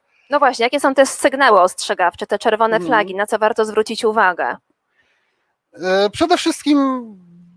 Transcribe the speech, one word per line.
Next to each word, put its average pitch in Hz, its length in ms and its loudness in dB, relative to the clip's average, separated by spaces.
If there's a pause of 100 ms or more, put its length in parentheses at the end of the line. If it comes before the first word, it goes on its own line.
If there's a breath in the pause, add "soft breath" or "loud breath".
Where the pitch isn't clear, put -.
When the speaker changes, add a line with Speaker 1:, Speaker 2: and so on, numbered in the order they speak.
(280)
Speaker 1:
No 285 100 0
właśnie, 247 240 0
jakie 277 160 -2
są 269 140 0
te 269 120 4
sygnały 254 560 2
ostrzegawcze, 185 680 -2
te 202 120 -4
czerwone 220 360 0
Speaker 2:
Mhm. 175 140 -4
Speaker 1:
flagi, 202 260 0
na 202 120 -4
co 220 120 -2
warto 220 260 0
zwrócić 214 400 -4
uwagę? 185 520 0 (1160)
Speaker 2:
E, 190 360 0
przede 330 280 0
wszystkim 269 680 -2 (520)